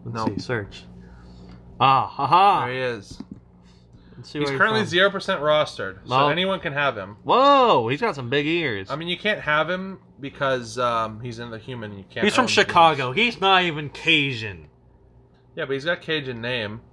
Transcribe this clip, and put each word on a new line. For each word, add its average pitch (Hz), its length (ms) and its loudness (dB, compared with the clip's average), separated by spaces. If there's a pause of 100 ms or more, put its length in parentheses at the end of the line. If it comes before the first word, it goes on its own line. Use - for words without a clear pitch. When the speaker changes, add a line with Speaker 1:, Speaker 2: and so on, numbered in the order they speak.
Speaker 1:
Let's 117 120 -10 (120)
Speaker 2:
No. 104 60 -6
Speaker 1:
see. 98 60 -6
Search. 110 440 -8 (920)
Ah, 127 280 4
haha. 165 600 2
Speaker 2:
There 127 80 -6
he 131 60 -6
is. 120 420 -8 (920)
Speaker 1:
Let's - 140 -20
see 151 100 -8
Speaker 2:
He's 143 100 0
Speaker 1:
where 135 80 -4
Speaker 2:
currently 220 220 2
Speaker 1:
from. 180 80 -2
Speaker 2:
zero 185 220 4
percent 185 300 -4
rostered, 147 540 0 (100)
so 120 60 -14
Speaker 1:
Well, 139 180 4
Speaker 2:
anyone 180 320 0
can 156 140 -6
have 139 220 0
him. 98 260 -10
Speaker 1:
Whoa, 226 680 4
he's 143 140 -2
got 208 120 -2
some 127 140 -8
big 143 180 0
ears. 139 440 -2
Speaker 2:
I 139 60 -4
mean, 165 120 -8
you 175 80 -4
can't 202 240 -4
have 156 300 0
him 185 280 -6 (200)
because, 127 600 -4
um, 113 420 -2
he's 117 180 -12
in 120 120 -14
the 110 80 -12
human. 110 380 -12
You 95 140 -16
can't 117 140 -2
Speaker 1:
He's 208 100 4
from 254 80 4
Speaker 2:
own 214 60 0
Speaker 1:
Chicago. 160 640 4
Speaker 2:
humans. 135 40 -4 (180)
Speaker 1:
He's - 60 -14
not 190 220 4
even 151 260 -4
Cajun. 117 800 -2 (880)
Speaker 2:
Yeah, 160 80 -6
but 135 80 -6
he's 139 140 -4
got 175 160 -2
Cajun 131 400 -6
name. 117 400 -6 (100)